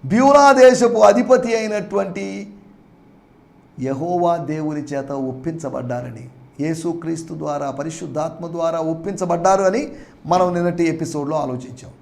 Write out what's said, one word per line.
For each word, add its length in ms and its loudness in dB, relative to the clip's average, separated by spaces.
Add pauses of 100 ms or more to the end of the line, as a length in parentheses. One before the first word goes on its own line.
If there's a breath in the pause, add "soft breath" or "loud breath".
బ్యూరా 480 6
దేశపు 480 6
అధిపతి 560 4
అయినటువంటి 680 -4 (1500)
యెహోవా 560 0
దేవుని 440 -6
చేత 320 -8
ఒప్పించబడ్డారని, 1120 -8 (360)
యేసుక్రీస్తు 760 -6
ద్వారా, 360 -6
పరిశుద్ధాత్మ 760 -8
ద్వారా 320 -4
ఒప్పించబడ్డారు 840 0
అని 200 0 (440 loud breath)
మనం 280 2
నిన్నటి 300 0
ఎపిసోడ్లో 520 -4
ఆలోచించాం. 540 -8 (120)